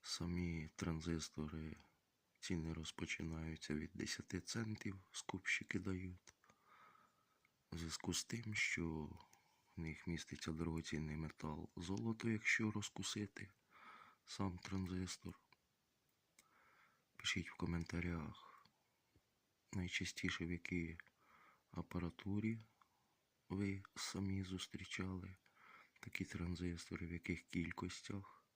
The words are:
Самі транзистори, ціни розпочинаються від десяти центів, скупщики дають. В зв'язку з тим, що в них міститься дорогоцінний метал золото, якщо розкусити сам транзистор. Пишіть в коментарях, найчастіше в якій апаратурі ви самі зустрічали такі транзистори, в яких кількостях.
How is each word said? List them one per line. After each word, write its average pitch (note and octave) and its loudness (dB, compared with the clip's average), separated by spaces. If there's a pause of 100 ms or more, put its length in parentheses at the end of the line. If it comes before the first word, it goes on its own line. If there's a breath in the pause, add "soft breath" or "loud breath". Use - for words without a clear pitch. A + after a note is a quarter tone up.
Самі E2+ 0
транзистори, D#2+ 0 (640)
ціни D#2+ 2
розпочинаються D#2+ -2
від D2+ 0
десяти - -2
центів, G#2+ -2 (120)
скупщики - 2
дають. F#2 -2 (1400 loud breath)
В E2+ -2
зв'язку E2 0
з - 2
тим, A2+ -2
що D#2+ 4 (680 loud breath)
в F2+ -4
них D#2+ -2
міститься D#2+ -2
дорогоцінний D#2 0
метал D#2 -2
золото, A2 2
якщо A2 6
розкусити G#2 -2 (760 loud breath)
сам F#2 0
транзистор. F#2 -2 (1800 loud breath)
Пишіть - 2
в - -14
коментарях, E2+ 0 (1040)
найчастіше F2+ 2
в E2+ 0
якій E2+ 0 (720 loud breath)
апаратурі G2 0 (920)
ви G2 2 (140)
самі G2 2
зустрічали F#2 -2 (640 loud breath)
такі - -2
транзистори, F2 -2
в E2+ -4
яких E2+ -2
кількостях. - -4 (120)